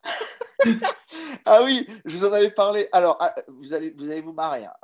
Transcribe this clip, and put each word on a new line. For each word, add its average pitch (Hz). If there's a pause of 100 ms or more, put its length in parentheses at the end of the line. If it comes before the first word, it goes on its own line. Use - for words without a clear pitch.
(580)
<laughs> 240 (520)
Ah 214
oui, 262 (200)
je 165
vous 185
en 202
avais 208
parlé. 208
Alors, 175
ah, 170 (140)
vous 135
allez, 160
vous 147
allez 156
vous 160
marrer, 156
hein. 87 (100)